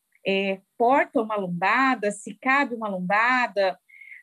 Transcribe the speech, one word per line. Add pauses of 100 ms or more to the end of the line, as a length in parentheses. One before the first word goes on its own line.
(260)
é, (160)
porta
uma
lombada,
se
cabe
uma
lombada, (440)